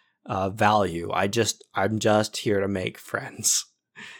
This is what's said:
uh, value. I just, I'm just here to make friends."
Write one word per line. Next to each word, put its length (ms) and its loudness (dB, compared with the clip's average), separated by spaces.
uh, 260 -2
value. 600 2
I 160 2
just, 460 -2
I'm 260 0
just 380 2
here 240 0
to 60 -2
make 300 -4
friends." 680 -4